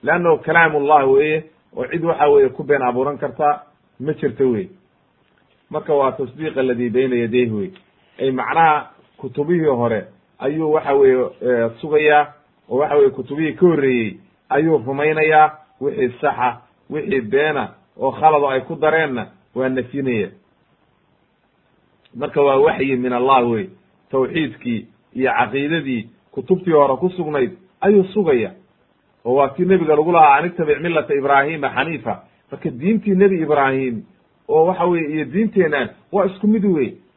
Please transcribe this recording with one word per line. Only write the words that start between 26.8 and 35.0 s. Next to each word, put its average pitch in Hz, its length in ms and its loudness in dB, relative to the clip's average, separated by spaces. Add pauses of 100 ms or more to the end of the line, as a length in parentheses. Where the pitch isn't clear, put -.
ku 180 140 -2
sugnayd 151 400 -4 (300)
ayuu 196 240 4
sugaya. 147 460 0 (760)
Oo 120 100 -2
waa 139 140 2
kii 175 160 -4
nebiga 170 320 2
lagu 156 160 0
lahaa, 156 260 6
"An 160 80 -2
ittabic 156 340 -2
millata 156 340 -2
Ibraahiima 139 600 0
xaniifa." 127 480 -6 (300)
Marka 139 180 -8
diintii 190 460 -2
Nebi 190 260 4
Ibraahim 135 600 0 (460)
oo 160 180 4
waxa 175 200 0
weeye, 165 280 0